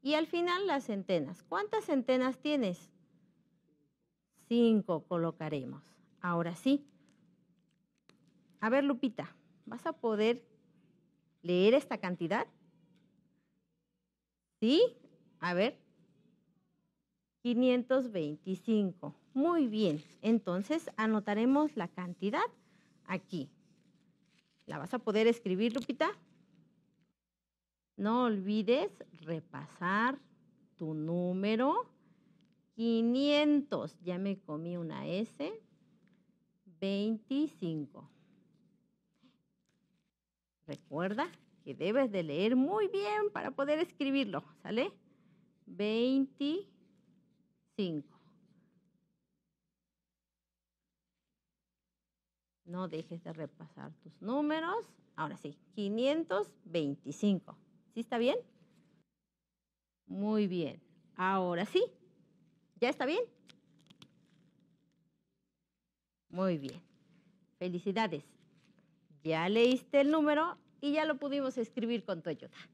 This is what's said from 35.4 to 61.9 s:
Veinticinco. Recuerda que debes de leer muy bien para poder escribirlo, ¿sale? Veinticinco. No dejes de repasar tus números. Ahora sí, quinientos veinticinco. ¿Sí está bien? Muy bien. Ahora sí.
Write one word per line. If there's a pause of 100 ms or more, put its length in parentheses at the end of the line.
Veinticinco. (2500)
Recuerda (320)
que
debes
de
leer
muy
bien
para
poder
escribirlo, (180)
¿sale? (720)
Veinticinco. (4000)
No
dejes
de
repasar (100)
tus
números. (300)
Ahora
sí, (160)
quinientos (140)
veinticinco. (340)
¿Sí
está
bien? (1700)
Muy
bien. (360)
Ahora
sí. (920)